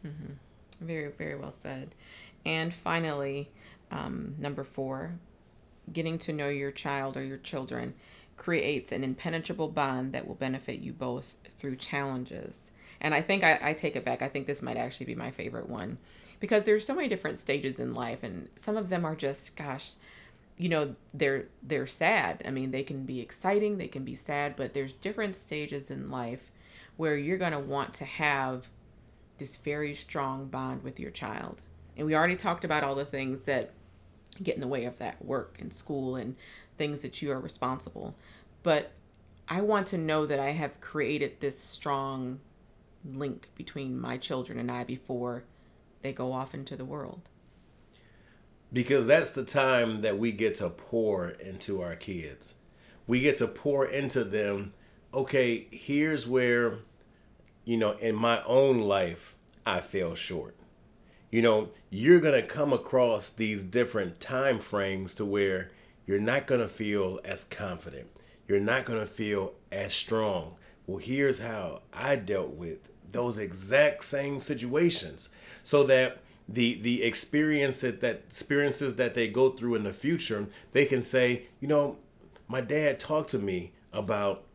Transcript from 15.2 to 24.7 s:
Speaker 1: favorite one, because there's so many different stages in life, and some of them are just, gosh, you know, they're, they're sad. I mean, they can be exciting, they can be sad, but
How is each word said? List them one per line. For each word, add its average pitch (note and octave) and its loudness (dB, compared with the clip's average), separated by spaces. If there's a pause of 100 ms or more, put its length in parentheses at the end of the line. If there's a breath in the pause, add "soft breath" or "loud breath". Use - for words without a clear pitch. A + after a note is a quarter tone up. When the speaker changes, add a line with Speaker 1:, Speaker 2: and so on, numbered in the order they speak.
Speaker 1:
favorite - -8
one, A2+ -8 (420 loud breath)
because G#3 4
there's G#3+ 4
so C4 -2
many D#4 0
different - -2
stages C#3 -2
in B2 -4
life, A#2 -6
and F2+ -8
some G#3+ -2
of G3+ -2
them F3 0
are D#3+ -2
just, C#3 -6
gosh, C#3 -8 (640 loud breath)
you F3 0
know, D3+ 0 (180)
they're, C3+ 0 (140)
they're C3+ -2
sad. D#3+ 0
I - -4
mean, C3 -4
they C3 -2
can C3+ -8
be B2+ -6
exciting, G#3 0
they E3+ -6
can C3+ -8
be C3 -8
sad, D3 -2
but B2+ -6